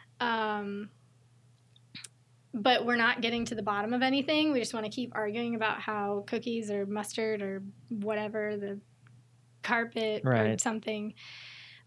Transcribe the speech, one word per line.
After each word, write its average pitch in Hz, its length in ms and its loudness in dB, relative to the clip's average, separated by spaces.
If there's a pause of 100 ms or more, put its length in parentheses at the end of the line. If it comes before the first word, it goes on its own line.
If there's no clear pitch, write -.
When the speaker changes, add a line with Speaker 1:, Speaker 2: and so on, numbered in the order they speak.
(200)
Speaker 1:
Um, 214 680 0 (1600)
but 240 320 4
we're 240 100 4
not 233 260 2
getting 233 240 0
to 226 100 -6
the 220 60 -2
bottom 208 320 0
of 247 80 0
anything. 285 520 4
We 254 60 2
just 233 140 -2
wanna 214 160 -4
keep 240 240 -6
arguing 226 420 -2
about 214 260 0
how 202 440 -2
cookies 226 460 -2
or 202 140 0
mustard 214 560 -2
or 196 220 -4 (260)
whatever, 214 680 -2
the 202 220 -6 (800)
carpet 226 640 0
or 131 80 4
Speaker 2:
Right. 110 300 6
Speaker 1:
something. 220 520 -2 (720)